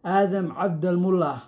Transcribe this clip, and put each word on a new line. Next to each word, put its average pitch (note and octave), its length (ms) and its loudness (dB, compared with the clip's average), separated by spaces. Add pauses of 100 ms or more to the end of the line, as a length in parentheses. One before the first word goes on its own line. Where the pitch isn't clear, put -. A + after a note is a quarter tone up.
Aadam F#3+ 500 0
Cabdal F3 420 -2
Mullah. F3 520 0